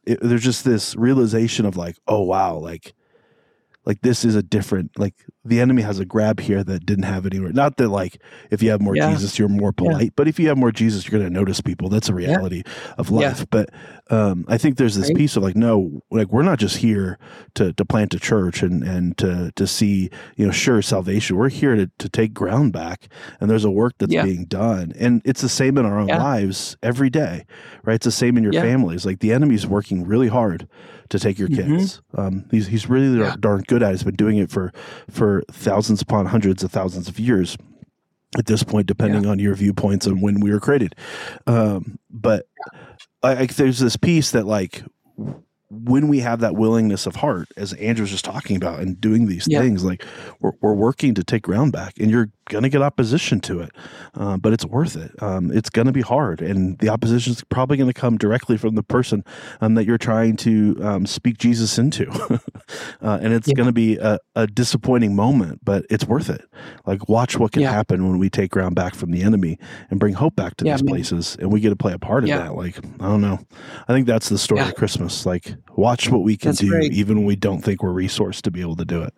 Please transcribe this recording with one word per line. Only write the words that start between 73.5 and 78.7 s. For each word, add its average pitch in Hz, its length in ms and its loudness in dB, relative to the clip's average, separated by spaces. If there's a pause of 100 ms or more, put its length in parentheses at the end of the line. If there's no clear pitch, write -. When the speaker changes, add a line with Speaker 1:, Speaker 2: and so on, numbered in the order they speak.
Speaker 1:
I 127 60 2
think 131 140 4
that's 113 220 2
the 101 80 2
story - 240 0
Speaker 2:
Yeah. 131 80 0
Speaker 1:
of 95 60 -8
Christmas. - 500 -4
Like, 90 300 -4 (200)
watch 120 340 2
what 113 140 4
we 104 140 2
can 165 120 -2
Speaker 2:
That's - 120 0
Speaker 1:
do, 101 80 4
Speaker 2:
great. 160 240 2
Speaker 1:
even 104 240 2
when 104 80 2
we 101 100 2
don't 95 260 -2
think 101 220 -2
we're 92 100 -2
resourced 92 500 -4
to 101 80 -4
be 87 100 -6
able 82 160 -6